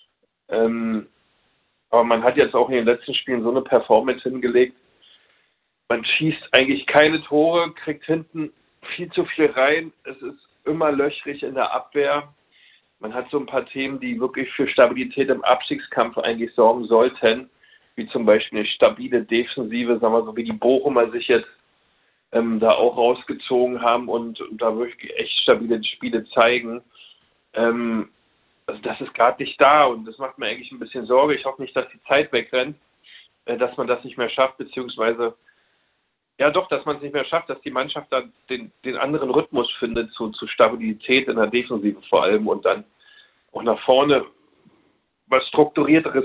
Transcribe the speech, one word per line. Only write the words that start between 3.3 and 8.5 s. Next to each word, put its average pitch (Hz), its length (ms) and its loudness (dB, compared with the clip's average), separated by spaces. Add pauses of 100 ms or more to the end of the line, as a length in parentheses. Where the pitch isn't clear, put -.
so 117 80 0
eine 127 120 0
Performance 123 600 2
hingelegt. 123 520 0 (1160)
Man 113 160 -2
schießt - 460 -2
eigentlich 135 340 2
keine 156 380 4
Tore, 165 500 2
kriegt - 320 -10
hinten 160 440 -4 (460)